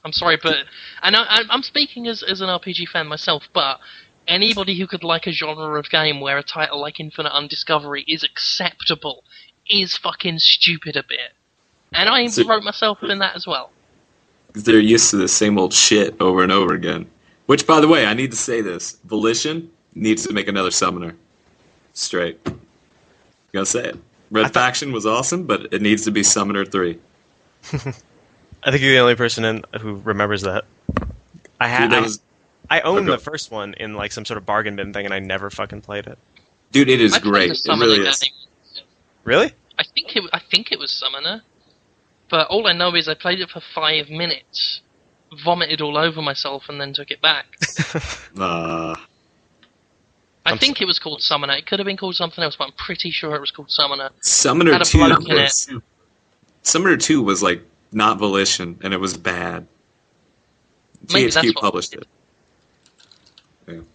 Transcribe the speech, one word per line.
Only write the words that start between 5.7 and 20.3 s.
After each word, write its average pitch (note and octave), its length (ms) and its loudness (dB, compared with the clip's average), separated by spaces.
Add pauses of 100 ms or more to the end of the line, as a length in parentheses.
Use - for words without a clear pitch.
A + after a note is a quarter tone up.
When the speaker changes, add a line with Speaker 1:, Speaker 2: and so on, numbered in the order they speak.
Speaker 1:
of D3 120 -8
game D#3 300 2
where C#3 180 -2
a C#3+ 40 -4
title D3 380 -4
like D3 200 -10
Infinite D3+ 320 -6
Undiscovery C#3+ 760 -2
is D#3+ 160 -2
acceptable - 1000 -4 (440)
is G3 280 0
fucking E3+ 420 -6
stupid D#3+ 580 2
a C#3 60 0
bit. B2+ 300 -8 (600)
And F3+ 160 2
I A#3+ 200 4
Speaker 2:
So G#3 180 2
Speaker 1:
wrote A3 160 2
myself G#3 400 -2
in G3 160 -2
that G3 180 -2
as F3 100 -12
well. C#3 240 -6 (840)
Speaker 2:
'Cause G#2 120 -10
they're A2 140 8
used A2 320 6
to G#2 60 0
the F#2+ 120 2
same G#2 300 2
old F#2 160 2
shit G2+ 460 4
over F#2 220 4
and F#2 100 4
over F#2+ 200 4
again. F2 340 -4 (400)
Which, - 200 4
by D#3 140 6
the D3+ 80 8
way, D3+ 180 6
I G#2+ 80 2
need B2+ 160 -2
to A#2 60 -10
say A#2 240 -2
this. F2+ 440 -8
Volition A#2 680 -2 (240)
needs A2 320 0
to - 60 -6